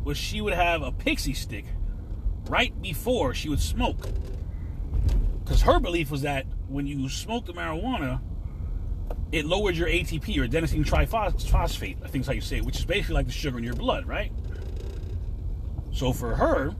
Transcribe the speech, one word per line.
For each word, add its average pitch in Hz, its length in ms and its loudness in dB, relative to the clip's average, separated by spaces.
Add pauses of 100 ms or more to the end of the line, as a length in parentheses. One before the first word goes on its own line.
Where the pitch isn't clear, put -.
was 147 140 -2
she 214 240 -2
would 202 100 2
have 170 300 4
a 127 100 -2
pixie - 400 0
stick - 320 -4 (840)
right 220 320 2
before 180 500 0
she - 160 -4
would 139 120 2
smoke. - 500 0 (1400)
'Cause - 160 8
her 339 180 8
belief 170 300 0
was 143 100 -2
that 139 240 0 (240)
when 139 180 -2
you 139 220 -2
smoked 220 380 -4
the 175 80 -10
marijuana, 165 680 -2 (1120)
it 156 140 0
lowered 190 280 2
your 165 140 2
A 160 140 2
T 160 160 -2
P, - 200 -2
or 127 80 2
adenosine 156 380 2
triphos-, 170 640 2
phosphate, - 560 2
I - 40 -8
think 135 120 -2
is 120 60 -2
how 127 80 0
you - 80 -2
say 131 160 -2
it, - 80 0
which - 120 -2
is - 60 0
basically 175 300 0
like 139 120 4
the 123 60 -2
sugar 131 240 -2
in 117 80 -4
your 120 80 -2
blood, 240 340 0
right? 170 240 -2 (1600)
So 127 220 2
for 117 240 0
her 165 440 4